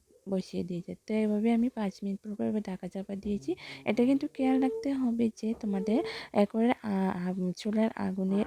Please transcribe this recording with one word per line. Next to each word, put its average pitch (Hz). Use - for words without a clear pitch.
বসিয়ে 185
দিয়েছি। 175
তো 220
এভাবে 214
আমি 233
পাঁচ 208
মিনিট 196
পর 214
পর 226
এবার 214
ঢাকা 185
চাপা 196
দিয়েছি। 208
এটা 233
কিন্তু 277
খেয়াল 262
রাখতে 277
হবে 233
যে 220
তোমাদের 202
একবারে 226
আ-, 190
আ-, 180
চুলার 220
আগুনের 190